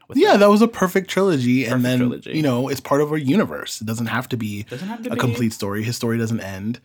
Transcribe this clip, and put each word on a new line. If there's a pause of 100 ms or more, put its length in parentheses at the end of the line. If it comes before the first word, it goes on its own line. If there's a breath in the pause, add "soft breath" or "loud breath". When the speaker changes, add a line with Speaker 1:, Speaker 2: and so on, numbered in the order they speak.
Speaker 1:
with
Speaker 2:
Yeah,
Speaker 1:
that.
Speaker 2:
that
was
a
perfect
trilogy.
And
Speaker 1:
Perfect
Speaker 2:
then,
Speaker 1:
trilogy.
Speaker 2:
you
know,
it's
part
of
a
universe.
It
doesn't
have
to
be
Speaker 1:
Doesn't
have
to
Speaker 2:
a
Speaker 1:
be.
Speaker 2:
complete
story.
His
story
doesn't
end